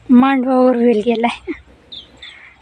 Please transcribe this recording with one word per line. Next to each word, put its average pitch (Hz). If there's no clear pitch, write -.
मांडवावर 254
वेल 233
गेलाय, 233